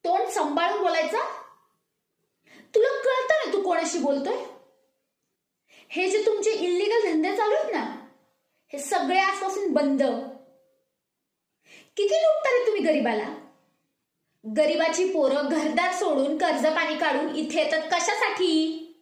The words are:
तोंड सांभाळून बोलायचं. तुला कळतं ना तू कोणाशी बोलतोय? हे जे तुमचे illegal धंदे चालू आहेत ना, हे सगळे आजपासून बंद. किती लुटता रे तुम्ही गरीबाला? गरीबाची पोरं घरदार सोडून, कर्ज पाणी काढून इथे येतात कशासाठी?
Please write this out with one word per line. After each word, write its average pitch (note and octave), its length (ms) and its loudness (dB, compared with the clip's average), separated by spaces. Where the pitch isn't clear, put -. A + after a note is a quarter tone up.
तोंड F4+ 240 2
सांभाळून E4+ 540 0
बोलायचं. E4 360 0
तुला A4+ 140 6
कळतं B4+ 320 2
ना A#4+ 180 0
तू G4+ 100 0
कोणाशी E4+ 360 -2
बोलतोय? C#4 440 -2
हे F#4 200 -2
जे G#4+ 160 0
तुमचे G#4+ 240 2
illegal G4+ 520 0
धंदे F4 340 0
चालू G#4+ 180 2
आहेत D#5 180 -2
ना, C#4 120 -4
हे C#4+ 60 -10
सगळे F4 400 0
आजपासून G4 540 0
बंद. C#4 300 2
किती G#4 260 2
लुटता D#5 280 4
रे B4 160 2
तुम्ही G#4 160 0
गरीबाला? A3 460 0
गरीबाची D#4+ 680 0
पोरं C#4 360 0
घरदार E4 440 0
सोडून, D4+ 460 0
कर्ज D4+ 280 0
पाणी D#4 320 0
काढून D4 380 -2
इथे D#4 260 -2
येतात D#4 300 -2
कशासाठी? F4 920 0